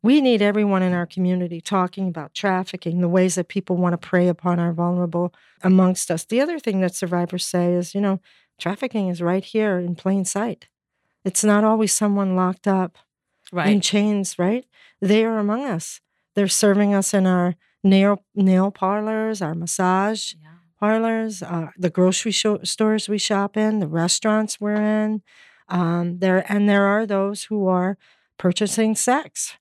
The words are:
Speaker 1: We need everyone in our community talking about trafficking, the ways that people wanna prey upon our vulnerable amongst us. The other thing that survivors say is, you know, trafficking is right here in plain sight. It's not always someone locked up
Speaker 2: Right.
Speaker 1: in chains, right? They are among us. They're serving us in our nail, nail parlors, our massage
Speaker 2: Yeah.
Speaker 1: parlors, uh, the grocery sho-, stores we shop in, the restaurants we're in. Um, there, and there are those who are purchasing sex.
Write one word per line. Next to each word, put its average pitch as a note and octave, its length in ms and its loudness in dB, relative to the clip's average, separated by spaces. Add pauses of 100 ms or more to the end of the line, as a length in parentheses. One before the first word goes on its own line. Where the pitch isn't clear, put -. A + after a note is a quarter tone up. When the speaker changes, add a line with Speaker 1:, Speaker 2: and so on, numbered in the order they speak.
Speaker 1:
We C#4 200 4
need A#3+ 180 4
everyone G3+ 420 2
in F3+ 120 2
our F3 120 -2
community F3+ 540 -2
talking F#3 480 -2
about D#3+ 240 -10
trafficking, F#3 680 -2
the F3 80 2
ways F#3 240 2
that F3+ 140 -4
people F#3 280 -4
wanna F3 220 0
prey F3+ 300 2
upon F3 300 -2
our E3+ 140 0
vulnerable F3 640 -2 (280)
amongst F#3 480 4
us. D#3+ 140 -4
The A#3 160 -2
other D#4+ 180 -2
thing G3 220 -2
that F3+ 140 -2
survivors F3 500 -4
say F3 300 0
is, F3 200 -4
you G3 60 -2
know, G3 200 0 (380)
trafficking G3+ 500 -4
is F3 120 -4
right F3+ 240 0
here G#3 340 -2
in F3 160 -4
plain F#3+ 300 -2
sight. G3+ 440 -6 (560)
It's - 180 -2
not G#3 220 4
always A3 260 2
someone G3+ 460 0
locked F#3 320 -2
up F#3 300 -2 (520)
Speaker 2:
Right. F3 180 -2
Speaker 1:
in G#3 120 4
chains, G3+ 580 -2
right? G3+ 280 0 (340)
They G#3 240 2
are A3+ 140 -2
among G#3+ 260 -2
us. F3+ 380 -8 (320)
They're G3+ 140 2
serving G3+ 440 2
us G3 220 0
in F#3+ 120 4
our F3+ 280 2 (280)
nail, G3 400 4 (120)
nail F#3+ 360 4
parlors, G#3+ 680 -4
our D#3+ 140 -4
massage F#3 800 -2
Speaker 2:
Yeah. D3+ 140 -20 (300)
Speaker 1:
parlors, A3 640 -2
uh, E3 360 -6
the F3+ 100 0
grocery F#3 420 2
sho-, G#3 320 -2
stores G#3+ 460 -2
we G#3 80 -2
shop G3+ 400 -2
in, G#3+ 220 0
the E3+ 100 -2
restaurants G#3 720 0
we're G#3 140 -2
in. G#3+ 480 0 (480)
Um, F3 480 -2
there, F#3 340 2
and G3+ 160 2
there G3+ 160 4
are G#3 220 2
those G3 380 -2
who G3+ 240 -2
are F#3 280 0 (400)
purchasing G#3+ 580 0
sex. - 680 -2